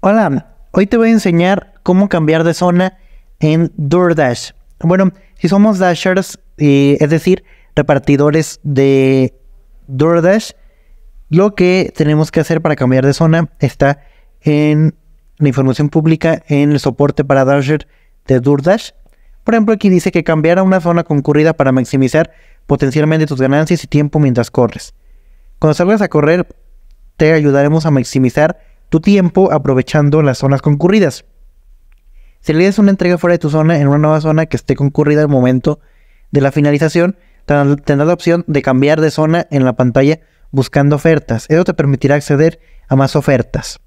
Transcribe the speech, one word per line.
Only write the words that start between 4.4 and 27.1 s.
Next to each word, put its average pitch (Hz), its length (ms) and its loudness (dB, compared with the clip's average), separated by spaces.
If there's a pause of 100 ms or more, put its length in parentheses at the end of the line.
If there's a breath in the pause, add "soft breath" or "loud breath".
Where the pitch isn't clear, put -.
Bueno, 185 320 0 (240 soft breath)
si - 140 -4
somos 202 320 2
dashers, 185 580 -2 (200)
eh, 139 420 2
es 147 100 0
decir, 165 320 0 (320 soft breath)
repartidores 147 880 0
de 135 720 0 (540)
DoorDash, 170 640 0 (760)
lo 196 280 0
que 180 400 0
tenemos 151 340 0
que - 80 -2
hacer 160 240 -2
para 160 140 -2
cambiar 131 280 0
de 139 100 2
zona 165 340 0 (100)
está 143 400 -2 (440 soft breath)
en 151 520 0 (440)
la 147 100 2
información 135 400 0
pública 160 580 -2
en 147 240 0
el 143 80 0
soporte 143 460 -2
para 135 200 2
Dasher 139 440 -2 (400)
de 131 100 2
DoorDash. 143 520 0 (520)
Por 226 120 -2
ejemplo, 220 200 2
aquí 208 140 0
dice 180 240 2
que 170 100 -2
cambiar 160 380 0
a - 20 2
una 190 180 2
zona 170 220 -2
concurrida 151 520 0
para 135 180 0
maximizar 131 580 -2 (380 soft breath)
potencialmente 151 580 0
tus 135 140 -6
ganancias 151 420 0
y - 60 -18
tiempo 147 320 0
mientras 123 320 0
corres. - 420 -4 (640)
Cuando 156 160 0
salgas 196 260 0
a 202 60 0
correr, 156 400 0 (720)